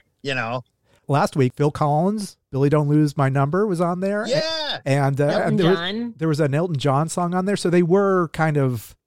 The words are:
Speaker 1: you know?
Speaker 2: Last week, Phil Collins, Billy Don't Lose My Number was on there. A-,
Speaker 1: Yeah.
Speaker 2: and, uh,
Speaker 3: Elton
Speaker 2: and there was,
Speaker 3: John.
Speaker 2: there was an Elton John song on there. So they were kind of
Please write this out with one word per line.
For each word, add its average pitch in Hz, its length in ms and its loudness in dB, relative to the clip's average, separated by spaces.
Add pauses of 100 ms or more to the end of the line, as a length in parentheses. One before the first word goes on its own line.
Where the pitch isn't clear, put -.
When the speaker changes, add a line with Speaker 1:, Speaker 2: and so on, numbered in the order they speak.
(220)
Speaker 1:
you 139 140 -4
know? 123 300 -4 (440)
Speaker 2:
Last 156 280 0
week, 127 180 2
Phil 147 160 0
Collins, 175 640 -2 (160)
Billy 139 160 0
Don't 147 220 2
Lose 147 260 2
My 135 140 2
Number 143 360 0
was 180 140 -2
on 180 220 -2
there. 202 240 -2
A-, 240 60 -6
Speaker 1:
Yeah. 311 540 -4
Speaker 2:
and, 139 360 0
uh, - 60 4
Speaker 3:
Elton 160 200 0
Speaker 2:
and 202 120 0
there 170 100 4
was, 185 100 4
Speaker 3:
John. 220 380 -6
Speaker 2:
there 160 100 -2
was 151 140 0
an 139 120 0
Elton 165 240 -2
John 139 300 0
song 175 260 -2
on 185 120 0
there. 202 100 0
So 180 140 -2
they 175 140 4
were 185 500 2
kind 156 240 0
of 127 500 -2